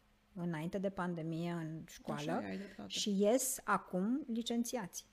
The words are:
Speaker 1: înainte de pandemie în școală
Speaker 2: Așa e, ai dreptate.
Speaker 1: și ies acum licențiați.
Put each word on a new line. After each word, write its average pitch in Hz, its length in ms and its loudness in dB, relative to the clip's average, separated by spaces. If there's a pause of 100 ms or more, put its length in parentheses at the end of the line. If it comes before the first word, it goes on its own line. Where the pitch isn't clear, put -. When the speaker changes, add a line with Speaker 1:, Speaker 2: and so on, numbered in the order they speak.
(340)
Speaker 1:
înainte 170 440 0
de 196 120 2
pandemie 170 600 -2
în 160 340 -4
școală - 460 -4
Speaker 2:
Așa 170 120 2
e, 196 60 -6
ai 190 80 -4
dreptate. 202 320 -10
Speaker 1:
și 196 320 2
ies 240 420 4
acum 208 640 2
licențiați. 233 840 -2